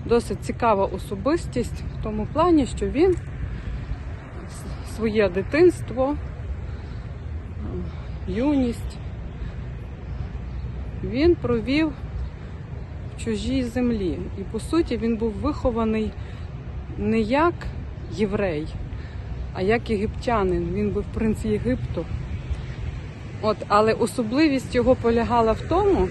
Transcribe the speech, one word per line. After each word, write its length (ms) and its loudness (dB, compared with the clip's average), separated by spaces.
досить 400 2
цікава 400 4
особистість 960 -2
в 20 -4
тому 300 -2
плані, 340 6
що 200 -2
він 260 6
с-, 1800 -6
своє 320 4
дитинство, 880 4
юність 680 2
він 300 6
провів 580 0
в 80 -8
чужій 380 0
землі. 560 0
І, 40 -6
по 180 -4
суті, 360 2
він 200 2
був 160 0
вихований 760 0
не 220 2
як 340 4
єврей, 540 0
а 80 -2
як 280 2
єгиптянин. 840 2
Він 160 0
був 140 -2
принц 300 2
Єгипту. 600 0
От, 140 2
але 240 6
особливість 840 2
його 200 6
полягала 580 4
в 80 0
тому 500 4